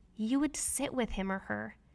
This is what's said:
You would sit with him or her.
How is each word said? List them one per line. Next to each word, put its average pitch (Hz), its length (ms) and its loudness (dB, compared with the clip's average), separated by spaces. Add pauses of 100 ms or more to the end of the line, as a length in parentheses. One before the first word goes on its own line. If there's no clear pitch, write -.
(160)
You 220 240 2
would 294 180 2
sit - 360 0
with 247 180 0
him 190 200 0
or 190 80 0
her. 214 360 -4 (200)